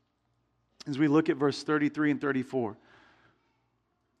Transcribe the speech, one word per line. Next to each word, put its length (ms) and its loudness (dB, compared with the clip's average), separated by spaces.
As 100 -4
we 100 4
look 220 4
at 80 0
verse 260 -2
thirty-three 480 0
and 80 -4
thirty-four, 560 -4